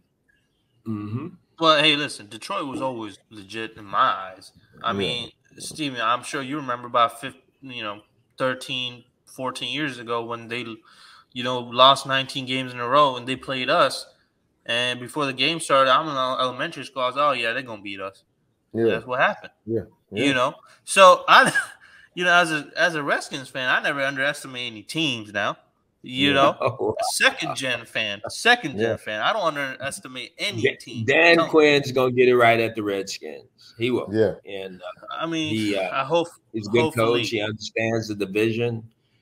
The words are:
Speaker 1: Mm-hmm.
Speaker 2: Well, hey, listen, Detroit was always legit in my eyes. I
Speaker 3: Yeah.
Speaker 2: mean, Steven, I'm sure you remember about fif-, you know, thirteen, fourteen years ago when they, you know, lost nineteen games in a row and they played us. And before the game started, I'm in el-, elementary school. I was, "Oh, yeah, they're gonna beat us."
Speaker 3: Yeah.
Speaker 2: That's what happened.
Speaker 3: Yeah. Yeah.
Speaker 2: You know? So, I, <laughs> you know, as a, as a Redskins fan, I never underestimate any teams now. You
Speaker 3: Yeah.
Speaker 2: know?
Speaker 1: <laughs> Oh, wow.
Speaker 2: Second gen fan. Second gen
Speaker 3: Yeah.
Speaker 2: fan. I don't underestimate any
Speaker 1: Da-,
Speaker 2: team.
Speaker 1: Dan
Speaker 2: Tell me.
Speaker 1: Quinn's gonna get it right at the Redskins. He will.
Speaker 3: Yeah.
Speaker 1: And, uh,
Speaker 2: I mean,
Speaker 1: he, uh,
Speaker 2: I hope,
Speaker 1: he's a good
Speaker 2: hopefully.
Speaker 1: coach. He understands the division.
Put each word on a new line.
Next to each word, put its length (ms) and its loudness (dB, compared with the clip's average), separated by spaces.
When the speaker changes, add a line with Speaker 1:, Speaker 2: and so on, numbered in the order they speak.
Speaker 1:
Mm-hmm. 400 -8
Speaker 2:
Well, 240 4
hey, 120 4
listen, 320 -6
Detroit 380 -8
was 160 -8
always 380 -6
legit 480 -12
in 80 -18
my 120 -4
eyes. 180 -20
I 100 -2
Speaker 3:
Yeah. 60 -2
Speaker 2:
mean, 340 -4
Steven, 440 -8
I'm 220 0
sure 180 -6
you 140 -6
remember 320 -6
about 340 2
fif-, 140 -12
you 220 -12
know, 180 -8
thirteen, 640 -4
fourteen 480 -8
years 260 -4
ago 240 -4
when 240 -10
they, 180 -6
you 100 -6
know, 160 -2
lost 480 6
nineteen 380 -4
games 280 -4
in 60 -10
a 80 -4
row 300 4
and 100 -10
they 80 -2
played 340 -6
us. 360 2
And 340 -2
before 260 -4
the 80 -4
game 260 -2
started, 320 4
I'm 160 4
in 80 -6
el-, 240 -2
elementary 460 -4
school. 180 -8
I 40 0
was, 100 -4
"Oh, 140 2
yeah, 220 -2
they're 100 -4
gonna 180 -12
beat 180 -12
us." 240 -12
Speaker 3:
Yeah. 120 2
Speaker 2:
That's 200 0
what 140 -2
happened. 320 0
Speaker 3:
Yeah. 160 -2
Yeah. 140 -2
Speaker 2:
You 80 2
know? 200 0
So, 420 8
I, 240 8
<laughs> 260 -20
you 100 -4
know, 100 4
as 180 4
a, 260 -4
as 180 0
a 80 -2
Redskins 460 -4
fan, 180 -6
I 140 2
never 200 -2
underestimate 720 -4
any 120 -14
teams 500 -4
now. 240 -2
You 260 0
Speaker 3:
Yeah. 40 2
Speaker 2:
know? 240 4
Speaker 1:
<laughs> 40 -8
Oh, 180 0
wow. 160 0
Speaker 2:
Second 420 0
gen 300 -4
fan. 440 -6
Second 440 2
gen 80 -6
Speaker 3:
Yeah. 60 -2
Speaker 2:
fan. 240 -8
I 120 0
don't 80 -4
underestimate 800 -10
any 240 -6
Speaker 1:
Da-, 180 0
Speaker 2:
team. 260 -10
Speaker 1:
Dan 320 6
Speaker 2:
Tell 80 2
me. 40 -6
Speaker 1:
Quinn's 420 4
gonna 200 2
get 180 4
it 80 6
right 220 6
at 160 -2
the 80 -4
Redskins. 920 -8
He 120 -2
will. 240 -2
Speaker 3:
Yeah. 200 4
Speaker 1:
And, 380 -12
uh, 220 -16
Speaker 2:
I 60 -4
mean, 300 -4
Speaker 1:
he, 220 0
uh, 140 -2
Speaker 2:
I 140 -2
hope, 220 0
Speaker 1:
he's 140 -6
a 20 -10
good 120 4
Speaker 2:
hopefully. 400 2
Speaker 1:
coach. 80 -4
He 120 -2
understands 680 -4
the 60 -6
division. 680 -2